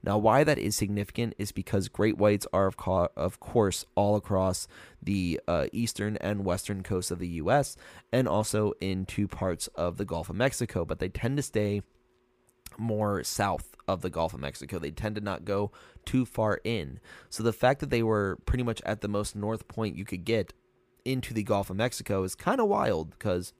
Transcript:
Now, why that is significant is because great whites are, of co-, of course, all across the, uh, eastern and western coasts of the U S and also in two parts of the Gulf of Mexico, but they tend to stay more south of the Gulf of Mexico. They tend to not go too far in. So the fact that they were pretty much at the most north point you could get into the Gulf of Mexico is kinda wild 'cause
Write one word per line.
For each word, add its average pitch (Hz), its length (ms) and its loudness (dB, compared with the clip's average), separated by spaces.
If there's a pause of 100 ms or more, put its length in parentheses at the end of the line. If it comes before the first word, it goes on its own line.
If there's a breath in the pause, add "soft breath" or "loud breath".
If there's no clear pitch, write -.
Now, 101 140 2
why 110 260 6
that 151 140 4
is 104 180 0
significant 104 600 -2
is 101 140 -4
because 95 360 -2
great - 300 2
whites 104 360 4
are, 95 140 4
of 95 100 -2
co-, 90 380 2
of 90 240 -2
course, - 460 2 (100)
all 104 200 4
across 95 520 0 (340 loud breath)
the, 92 460 0
uh, 80 240 2
eastern 107 460 -2
and 101 280 -2
western 92 380 -2
coasts 92 280 0
of 87 80 -4
the 87 100 -2
U 82 220 0
S 139 240 2 (360 loud breath)
and 127 160 4
also 104 540 2
in 95 240 -2
two 104 220 -2
parts 92 480 -4
of 85 220 -2
the 98 80 -2
Gulf 82 240 -4
of 87 60 -6
Mexico, 117 500 0
but - 140 -4
they 92 100 -2
tend 127 280 -2
to 143 60 -2
stay 104 380 0 (960)
more 107 460 0
south - 520 -2 (120)
of 90 140 0
the 92 80 -4
Gulf 82 240 -2
of 62 60 -10
Mexico. 71 400 -8
They 76 120 -6
tend 107 240 -4
to 104 60 -6
not 101 240 -6
go 101 260 -2 (340 loud breath)
too 127 200 2
far 107 380 0
in. 87 360 -4 (300 loud breath)
So - 140 -6
the 113 100 4
fact 131 260 4
that 139 100 -4
they 117 140 2
were 104 420 2
pretty 120 180 2
much 117 220 -2
at 107 160 -2
the 104 60 -4
most 104 280 -2
north 107 320 -4
point 107 280 -2
you 95 100 -6
could 90 200 -8
get 110 280 0 (520)
into 127 280 -2
the 110 100 0
Gulf 98 260 2
of 92 80 -4
Mexico 104 460 0
is 92 120 -4
kinda 226 300 2
wild 107 540 0
'cause 90 400 -2